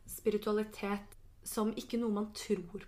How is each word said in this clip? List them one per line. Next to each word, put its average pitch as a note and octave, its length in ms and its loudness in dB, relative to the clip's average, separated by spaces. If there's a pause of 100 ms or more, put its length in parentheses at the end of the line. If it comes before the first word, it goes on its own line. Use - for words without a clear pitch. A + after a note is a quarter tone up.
spiritualitet G#3 1120 0 (240)
som A3 340 2
ikke A#3 240 -2
noe A#3 140 2
man G#3 220 2
tror - 540 -2